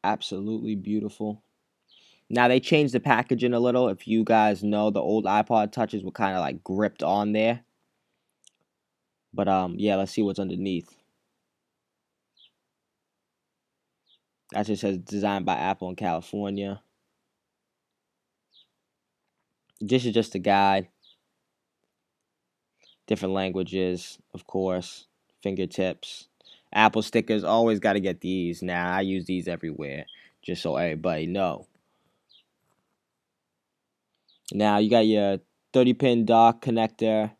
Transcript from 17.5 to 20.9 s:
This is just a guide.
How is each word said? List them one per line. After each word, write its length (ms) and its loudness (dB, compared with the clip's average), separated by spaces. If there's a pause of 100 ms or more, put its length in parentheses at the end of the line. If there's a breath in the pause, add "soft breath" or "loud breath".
This 240 0
is 100 -2
just 200 0
a 60 -4
guide. 480 2 (2250)